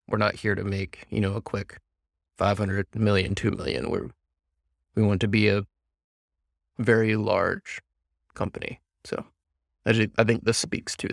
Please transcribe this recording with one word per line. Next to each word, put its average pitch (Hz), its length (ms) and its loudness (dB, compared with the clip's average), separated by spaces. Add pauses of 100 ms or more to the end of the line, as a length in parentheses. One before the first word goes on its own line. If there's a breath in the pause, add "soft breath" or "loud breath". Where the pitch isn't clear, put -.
We're 107 120 -2
not 104 160 0
here 104 180 -2
to 101 100 -2
make, 98 460 -6
you 110 100 -2
know, 98 140 0
a 107 80 -6
quick - 380 -10 (580)
five 101 220 2
hundred 98 340 -2
million, 101 400 2
two - 160 -2
million. - 400 -4
We're, - 200 -4 (840)
we 113 80 2
want 101 200 2
to 113 60 0
be 107 220 4
a 101 140 2 (1120)
very 110 380 4
large 95 640 -2 (540)
company. - 440 -8 (240)
So - 220 -8 (600)
I 110 80 4
ju-, 110 240 2
I 117 60 4
think 110 220 2
this 113 140 2
speaks - 380 -6
to - 160 -6